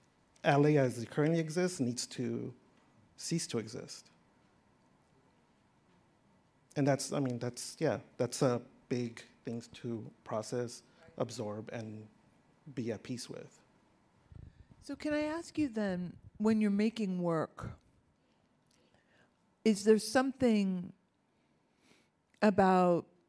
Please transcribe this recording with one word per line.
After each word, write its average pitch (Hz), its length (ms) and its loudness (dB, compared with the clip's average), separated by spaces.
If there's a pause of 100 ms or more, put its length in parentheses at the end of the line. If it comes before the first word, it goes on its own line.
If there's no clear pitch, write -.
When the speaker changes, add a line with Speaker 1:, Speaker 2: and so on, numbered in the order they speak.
(420)
Speaker 1:
L 143 240 6
A 151 120 6
as 123 200 2
it 113 120 -8
currently 156 280 2
exists 170 400 -2
needs 120 280 -2
to 117 460 -6 (640)
cease - 320 -4
to 117 100 -4
exist. - 520 -10 (2750)
And 139 100 2
that's, 135 260 0
I 143 80 -2
mean, 127 180 -4
that's, - 400 -8
yeah, 131 200 0 (180)
that's - 260 -2
a 123 180 2 (280)
big 120 340 -6 (220)
thing 117 180 -8 (120)
to 117 340 -8 (160)
process, 120 580 -6 (340)
absorb, 110 560 -6
and 110 340 -12 (680)
be 117 180 -6
at 101 100 -8
peace - 260 -10
with. - 320 -16 (1200)
Speaker 2:
So 277 120 -10
can 302 180 -4
I 302 120 0
ask 320 340 -6
you 302 100 0
then, 196 460 -4 (240)
when 220 220 2
you're 214 100 4
making 202 500 0
work, 165 500 -2 (1900)
is 196 200 4
there 220 140 8
something 214 920 2 (1500)
about 185 640 6 (240)